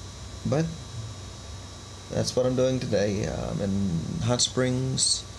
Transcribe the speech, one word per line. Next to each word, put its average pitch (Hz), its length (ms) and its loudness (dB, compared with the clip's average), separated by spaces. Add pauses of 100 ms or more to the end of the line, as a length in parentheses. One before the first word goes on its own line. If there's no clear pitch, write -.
(460)
but 143 200 4 (1500)
that's 110 240 0
what 127 100 4
I'm 127 100 4
doing 127 240 4
today. 104 480 2
Uh, 58 240 -2
I'm - 100 -2
in 98 380 2 (240)
Hot 120 180 2
Springs, 127 800 2 (160)